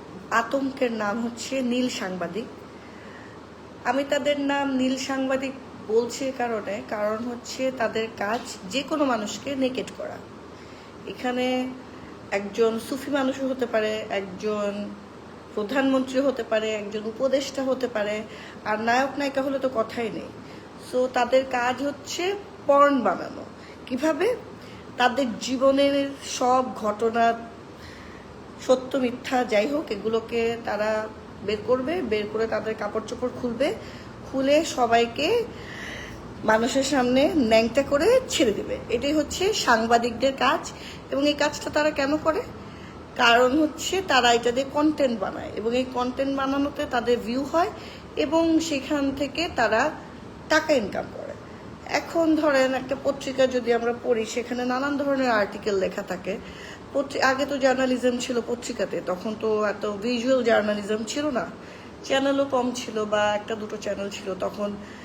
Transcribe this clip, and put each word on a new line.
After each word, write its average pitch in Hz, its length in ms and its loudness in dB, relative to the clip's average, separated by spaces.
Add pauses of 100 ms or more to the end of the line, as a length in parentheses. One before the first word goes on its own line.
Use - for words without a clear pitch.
(320)
আতঙ্কের 254 600 0
নাম 220 340 -2
হচ্ছে 262 360 -4
নীল 247 280 2
সাংবাদিক। 185 540 -4 (1400)
আমি 262 260 2
তাদের 285 300 2
নাম 277 360 0
নীল 262 220 2
সাংবাদিক 262 540 -2 (360)
বলছি 233 380 2
এ 262 120 -2
কারণে, 220 520 -2
কারণ 214 360 -2
হচ্ছে 247 520 -4
তাদের 220 300 0 (100)
কাজ 214 220 -2 (320)
যে 262 120 0
কোনো 294 220 0
মানুষকে 240 500 -2
নেকেড 254 300 0 (120)
করা। - 200 -8 (880)
এখানে 254 600 0 (640)
একজন 220 480 2 (100)
সুফি 269 220 -4
মানুষও 269 360 0
হতে 254 180 -2
পারে, 214 440 0
একজন 202 800 -4 (640)
প্রধানমন্ত্রী 262 640 2
হতে 262 240 2
পারে, 220 320 0
একজন 208 300 -4
উপদেষ্টা 262 580 0
হতে 254 240 0
পারে, 214 360 -2 (420)
আর 214 140 0
নায়ক 247 380 4
নায়িকা 277 240 0
হলে 269 180 0
তো 262 140 0
কথাই 226 360 -2
নেই। 165 180 -8 (640)
So 254 200 4
তাদের 254 380 4
কাজ 247 320 0
হচ্ছে 349 520 -2 (320)
পর্ন 285 340 6
বানানো। 165 440 -2 (400)
কিভাবে? 311 500 0 (640)
তাদের 240 420 2
জীবনের 277 720 4 (160)
সব 254 500 2
ঘটনা, 226 580 2 (1300)
সত্য 262 300 4
মিথ্যা 247 460 0
যাই 214 240 4
হোক, 294 240 -2
এগুলোকে 226 720 -2
তারা 214 420 -2 (380)
বের 214 120 0 (100)
করবে, 262 340 0
বের 214 320 0
করে 226 140 0
তাদের 220 280 -2
কাপড় 214 320 -4
চোপড় 247 220 -4 (120)
খুলবে, 247 320 0 (580)
খুলে 277 340 4
সবাইকে 247 800 2 (1000)
মানুষের 233 400 4
সামনে 269 520 4
ন্যাংটা 226 480 4
করে 330 460 6
ছেড়ে 240 240 4
দেবে। - 240 -4 (120)
এটাই 247 240 0
হচ্ছে 330 400 2
সাংবাদিকদের 233 840 4
কাজ। 285 320 2 (400)
এবং 277 160 2
এই 294 60 4
কাজটা 294 360 -2
তারা 302 220 2
কেন 285 260 2
করে? 320 240 2 (720)
কারণ 247 440 8
হচ্ছে 311 480 0
তারা 247 260 6
এটা 240 180 2
দিয়ে 262 220 0
কন্টেন্ট 294 460 4
বানায় - 360 -6
এবং 226 220 0
এই 262 160 2
কন্টেন্ট 254 440 0
বানানোতে 277 540 0
তাদের 240 340 4
ভিউ 247 180 0
হয় 339 260 2 (460)
এবং 320 440 4
সেখান 277 520 0
থেকে 285 440 -2
তারা 233 360 4 (580)
টাকা 311 240 4
ইনকাম 220 400 0
করে। - 120 -10 (600)
এখন 320 500 2
ধরেন 269 380 4
একটা 254 300 -2
পত্রিকা 269 440 2
যদি 240 260 2
আমরা 233 200 2 (100)
পড়ি, 226 220 2
সেখানে 247 400 -4
নানান 269 320 0
ধরনের 269 340 2
আর্টিকেল 208 440 2
লেখা 185 260 0
থাকে। 190 360 -6 (560)
পত্রি-, 269 300 0
আগে 262 220 4
তো 277 120 -2
জার্নালিজম 254 600 4
ছিল 240 300 -2
পত্রিকাতে, 226 580 -4
তখন 185 340 -4
তো 214 260 2
এত 208 260 -2
ভিজুয়াল 240 520 2
জার্নালিজম 208 600 2
ছিল 294 260 -2
না, 233 160 0 (580)
চ্যানেলও 277 420 2
কম 254 260 2
ছিল 220 340 -4
বা 208 300 2
একটা 208 200 -4
দুটো 214 220 -6
চ্যানেল 202 320 -4
ছিল। 190 300 -6
তখন 202 320 -4 (340)